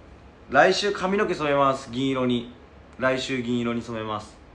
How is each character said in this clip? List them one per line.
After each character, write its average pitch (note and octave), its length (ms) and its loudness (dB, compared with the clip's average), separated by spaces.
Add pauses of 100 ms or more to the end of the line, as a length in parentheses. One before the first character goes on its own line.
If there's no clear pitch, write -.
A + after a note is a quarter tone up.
(500)
来 D#3+ 240 6
週 G3+ 180 -2
髪 F#3+ 240 -2
の G#3 100 2
毛 E3+ 60 -2
染 D3 160 -2
め C#3+ 80 2
ま C#3 180 4
す、 A#2 160 -12
銀 B2+ 180 -2
色 C3 180 0
に。 A#2+ 260 -2 (460)
来 C3 200 0
週 C3 220 -4
銀 A#2+ 200 -2
色 A#2 120 -2
に A#2 80 -4
染 A#2 180 -8
め A2 60 -6
ま G#2+ 160 -6
す。 - 160 -18 (180)